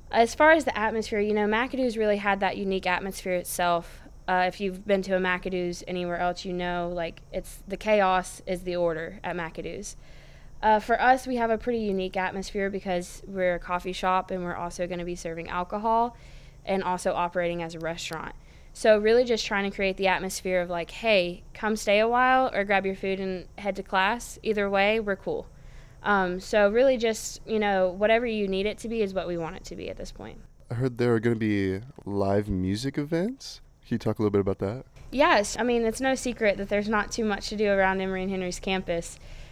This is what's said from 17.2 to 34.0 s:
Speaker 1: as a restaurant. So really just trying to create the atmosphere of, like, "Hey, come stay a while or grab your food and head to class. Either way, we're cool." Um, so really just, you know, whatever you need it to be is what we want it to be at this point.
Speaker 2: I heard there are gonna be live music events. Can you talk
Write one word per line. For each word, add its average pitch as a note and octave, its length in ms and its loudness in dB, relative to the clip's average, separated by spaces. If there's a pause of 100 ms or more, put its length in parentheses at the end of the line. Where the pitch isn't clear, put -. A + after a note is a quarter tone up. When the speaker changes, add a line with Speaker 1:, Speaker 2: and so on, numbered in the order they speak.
Speaker 1:
as E3 140 -8
a D#3+ 40 -10
restaurant. E3 560 -8 (360)
So G#3+ 280 6
really A#3 260 6
just A#3 220 0
trying G3 220 -2
to G3 60 -10
create F#3+ 220 0
the F#3+ 100 2
atmosphere F#3 540 0
of, F3 80 -4
like, E3+ 220 -6
"Hey, F3+ 520 2 (120)
come A3 200 0
stay G#3 240 2
a A3 80 4
while B3+ 460 4
or G3+ 100 0
grab G3 220 2
your F#3+ 100 -2
food F#3+ 240 -2
and F#3 280 -6 (100)
head G3+ 200 -4
to G3 60 -8
class. G3+ 600 0
Either G3+ 260 0
way, G3+ 300 4
we're G3+ 160 -2
cool." - 320 -6 (560)
Um, F#3+ 360 2
so G3+ 300 4
really B3+ 260 6
just, A3 520 -2
you A3 120 0
know, F#3+ 300 4
whatever A3 380 4
you G#3+ 200 0
need F#3+ 200 0
it G3+ 100 -4
to A#3+ 100 -10
be A3+ 140 -2
is G3 120 -2
what F3 140 -4
we F3 100 -2
want E3 180 -6
it - 100 -16
to - 100 -12
be F2 140 -10
at - 80 -10
this - 140 -12
point. G2+ 260 -14 (320)
Speaker 2:
I A#2+ 60 -6
heard B2 240 -2
there A#2+ 160 6
are A2+ 40 4
gonna A#2 160 2
be G2+ 460 0 (240)
live G2+ 420 2
music G#2 520 -2
events. E3 600 -4 (280)
Can A#2+ 80 -2
you A2 40 0
talk G#2+ 200 -2